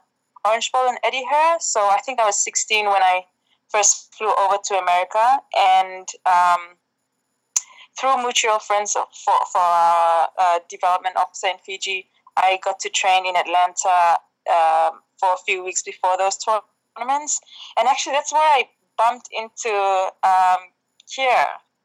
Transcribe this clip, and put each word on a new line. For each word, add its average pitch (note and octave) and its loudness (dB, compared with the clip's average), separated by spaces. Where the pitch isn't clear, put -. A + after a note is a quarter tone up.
Orange A3+ 0
Bowl B3+ 0
in A#3+ -4
Eddie B3+ -4
Herr. D#4 2
So G#3 0
I G3 2
think B3+ -6
I A3 2
was G3+ -2
sixteen - -2
when G3 2
I F#3 2
first - 0
flew G#3+ -4
over G3 2
to G3+ -4
America. F#3 2
And, F#3+ 2
um, F3 2
through C4 -2
mutual A#3+ 0
friends G#3 -2
for, G3 -4
for F#3+ 0
our, E3+ 2
uh, F3 2
development F#3 -2
officer - -4
in F#3 -4
Fiji, F#3+ -10
I F#3 2
got F#3+ -4
to G3+ -8
train F#3 0
in F3+ -4
Atlanta, F3 2
um, D#3+ 2
for F#3 2
a F#3 -2
few F#3 -2
weeks F#3 -6
before F#3 -2
those F#3+ -2
tournaments. A#3+ -6
And A3+ 2
actually, C4+ -2
that's C#4+ -2
where D4+ 4
I D4 4
bumped A#3 -2
into, A3 -10
um, F#3 4
Kier. A#3+ 0